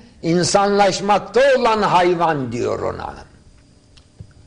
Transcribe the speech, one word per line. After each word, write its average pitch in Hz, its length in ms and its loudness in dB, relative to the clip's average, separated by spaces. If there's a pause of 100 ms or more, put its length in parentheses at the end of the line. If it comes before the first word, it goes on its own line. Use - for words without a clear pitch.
(240)
insanlaşmakta 196 1160 0 (180)
olan 220 220 0
hayvan 165 720 0
diyor 107 280 -4
ona. 85 360 -8 (1300)